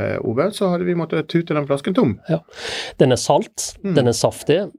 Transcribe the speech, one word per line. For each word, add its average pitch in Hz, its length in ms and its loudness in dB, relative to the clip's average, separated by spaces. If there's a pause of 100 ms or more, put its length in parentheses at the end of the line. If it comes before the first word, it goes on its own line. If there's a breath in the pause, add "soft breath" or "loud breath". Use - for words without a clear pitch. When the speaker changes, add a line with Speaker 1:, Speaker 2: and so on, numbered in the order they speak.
(280)
Speaker 1:
Ove, 135 240 0
så 196 220 -2
hadde 175 100 -2
vi 175 160 0
måttet 160 320 -4
tute 170 240 0
den 147 140 0
flasken 143 260 -2
tom. 147 220 2 (100)
Speaker 2:
Ja. 165 140 -2 (580 loud breath)
Den 131 160 6
er - 80 -4
salt, - 460 0 (120)
Speaker 1:
Mm. 196 140 -4
Speaker 2:
den 131 160 4
er - 0 -
saftig, - 460 0 (220)